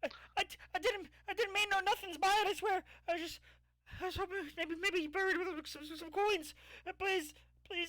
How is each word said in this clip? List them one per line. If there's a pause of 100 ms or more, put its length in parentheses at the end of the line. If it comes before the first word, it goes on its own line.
I, (280)
I, (300)
I
didn't, (200)
I
didn't
mean
no
nothings
by (100)
it,
I
swear. (260)
I
just, (600)
I
was
hoping (200)
maybe,
maybe
you
buried
with
some,
some,
some
coins. (320)
Uh,
please, (340)
please.